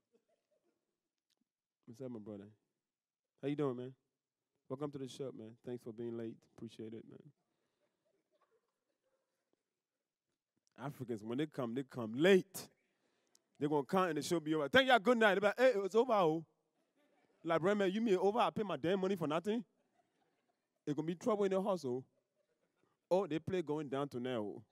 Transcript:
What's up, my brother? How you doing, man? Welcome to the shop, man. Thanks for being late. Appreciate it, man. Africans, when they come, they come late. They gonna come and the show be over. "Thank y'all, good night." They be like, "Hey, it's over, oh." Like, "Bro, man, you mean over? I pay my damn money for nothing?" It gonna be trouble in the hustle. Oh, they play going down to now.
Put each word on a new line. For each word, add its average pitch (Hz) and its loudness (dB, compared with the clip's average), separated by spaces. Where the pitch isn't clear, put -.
What's 120 -16
up, 131 -8
my 117 -10
brother? 104 -12
How 135 -2
you 147 -2
doing, 139 -2
man? 127 -10
Welcome 143 -6
to 143 -12
the 131 -10
shop, 127 -10
man. 110 -14
Thanks 123 -10
for 120 -12
being 117 -6
late. 117 -8
Appreciate 113 -14
it, 113 -14
man. - -20
Africans, 120 -8
when 120 -6
they 156 -2
come, 123 -6
they 135 -4
come 117 -8
late. 175 4
They 143 -2
gonna 147 2
come 185 2
and 151 -2
the 143 -4
show 170 0
be 151 -2
over. 147 0
"Thank 262 6
y'all, 247 8
good 226 4
night." 214 6
They 196 0
be 202 4
like, 202 0
"Hey, 254 6
it's 196 -2
over, 240 4
oh." 165 2
Like, 165 2
"Bro, 190 2
man, 196 2
you 208 -2
mean 220 2
over? 202 2
I 190 4
pay 214 -4
my 180 -4
damn 170 0
money 190 0
for 165 -4
nothing?" 175 -2
It 147 -2
gonna 151 -6
be 175 -4
trouble 208 0
in 196 2
the 190 2
hustle. 151 -2
Oh, 185 2
they 151 -2
play 185 -2
going 147 -4
down 135 -2
to 123 -6
now. 110 -4